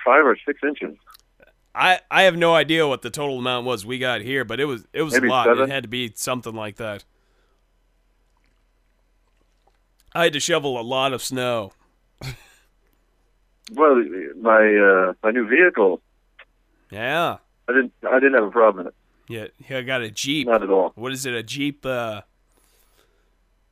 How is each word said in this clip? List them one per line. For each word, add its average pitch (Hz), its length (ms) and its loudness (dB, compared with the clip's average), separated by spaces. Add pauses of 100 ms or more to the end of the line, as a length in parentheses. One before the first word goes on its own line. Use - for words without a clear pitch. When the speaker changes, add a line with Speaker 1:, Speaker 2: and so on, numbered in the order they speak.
Speaker 1:
five 139 220 6
or 113 100 4 (120)
six 143 200 -6
inches. 92 300 -8 (760)
Speaker 2:
I, 180 240 2 (100)
I 180 140 2
have 180 120 4
no 170 200 4
idea 156 320 2
what 127 160 -4
the 120 80 -8
total 143 260 -6
amount 123 300 -4
was 110 180 -4
we 127 140 -8
got 123 220 -2
here, 131 220 -4
but 113 160 -8
it 143 60 0
was, 123 280 -8
it 147 100 -2
was 156 100 -4
Speaker 1:
Maybe 127 140 2
Speaker 2:
a - 20 2
lot. 123 160 2
Speaker 1:
seven? 127 240 2
Speaker 2:
It - 20 -8
had 135 120 -6
to 110 60 -14
be 123 260 -6
something 120 400 -8
like 107 220 -12
that. 104 260 -10 (3000)
I 170 80 0
had 165 100 2
to 165 60 -4
shovel 143 400 -2
a - 20 -8
lot 131 320 -2
of 120 80 -6
snow. 123 520 -4 (480)
<laughs> 131 60 -12 (1400)
Speaker 1:
Well, 139 240 4 (460)
my, 110 340 6
uh, 95 380 6 (100)
my 110 80 2
new 117 160 -2
vehicle. 120 540 2 (920)
Speaker 2:
Yeah. 123 460 -4 (300)
Speaker 1:
I 120 40 -4
didn't, 127 220 0 (120)
I 113 140 0
didn't 135 140 2
have 117 100 4
a 98 80 -4
problem 104 340 2
in - 40 -12
it. - 60 -20 (340)
Speaker 2:
Yeah, 110 180 -10 (220)
yeah, 135 80 -8
I 127 60 -6
got 127 180 -4
a 107 100 -8
Jeep. 139 360 -4
Speaker 1:
Not 113 160 2
at 98 60 -4
all. 95 260 2
Speaker 2:
What 127 180 -8
is 131 120 -8
it, 123 80 -4
a 113 80 -4
Jeep, 143 440 -6
uh? 117 360 -6 (1500)